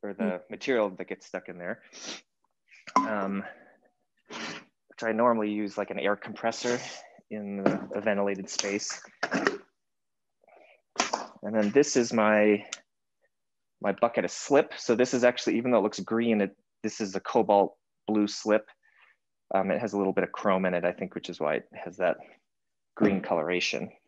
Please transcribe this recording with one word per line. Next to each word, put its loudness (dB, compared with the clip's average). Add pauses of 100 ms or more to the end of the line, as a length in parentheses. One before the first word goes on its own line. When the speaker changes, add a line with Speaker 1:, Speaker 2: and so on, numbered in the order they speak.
Speaker 1:
or -8
the -6
Speaker 2:
Mm. -4
Speaker 1:
material 0
that -10
gets -10
stuck -12
in -12
there. -8 (1120)
Um, 0 (840)
which -14
I 0
normally 2
use, -4
like, -2
an -6
air 2
compressor -4 (520)
in -8
the, -2
a -4
ventilated 0
space. -4 (2500)
And -8
then 4
this 4
is 2
my, 6 (1160)
my 0
bucket 0
of -2
slip. 2
So 2
this 2
is 2
actually, 4
even 0
though 6
it 2
looks -2
green, 2
it, -2 (280)
this -4
is -4
a -2
cobalt 4 (300)
blue 2
slip. 0 (840)
Um, 0
it 0
has -4
a 0
little 2
bit 2
of -4
chrome 0
in 0
it, -2
I 2
think, -8
which -10
is -12
why 0
it -6
has -14
that 0 (800)
green 2
coloration. -2 (160)